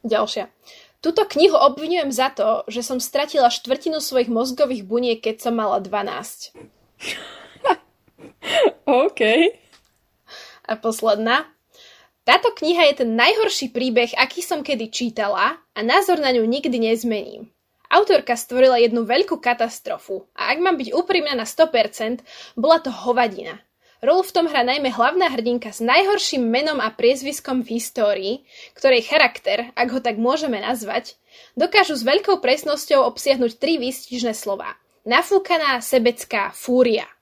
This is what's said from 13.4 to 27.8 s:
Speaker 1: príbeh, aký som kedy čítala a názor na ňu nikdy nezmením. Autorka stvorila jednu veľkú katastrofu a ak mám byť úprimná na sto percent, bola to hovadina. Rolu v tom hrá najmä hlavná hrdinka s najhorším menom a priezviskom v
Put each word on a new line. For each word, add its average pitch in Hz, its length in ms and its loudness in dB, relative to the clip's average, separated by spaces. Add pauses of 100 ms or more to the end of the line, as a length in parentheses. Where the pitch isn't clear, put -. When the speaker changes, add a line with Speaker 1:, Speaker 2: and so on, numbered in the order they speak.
Speaker 1:
príbeh, 240 400 0
aký 269 320 -2
som 302 160 -4
kedy 233 320 -4
čítala 220 640 -2 (160)
a 214 80 -10
názor 330 400 2
na 277 80 0
ňu 233 160 2
nikdy 247 320 -2
nezmením. 226 720 -4 (400)
Autorka 330 480 4
stvorila 254 400 4
jednu 233 240 2
veľkú 277 400 0
katastrofu - 960 -4
a - 160 -2
ak 320 80 -2
mám 359 160 2
byť 254 160 -6
úprimná 339 400 0
na 233 80 -2
sto 320 240 2
percent, 233 560 -2 (320)
bola 311 240 4
to 269 160 -6
hovadina. 226 640 -2 (420)
Rolu 330 220 4
v 370 100 -4
tom 339 140 2
hrá 302 160 0
najmä 262 320 0
hlavná 330 340 2
hrdinka 240 460 -4
s - 80 -10
najhorším 311 640 2
menom 285 340 0
a 220 140 -4
priezviskom 262 720 -2
v 226 160 -6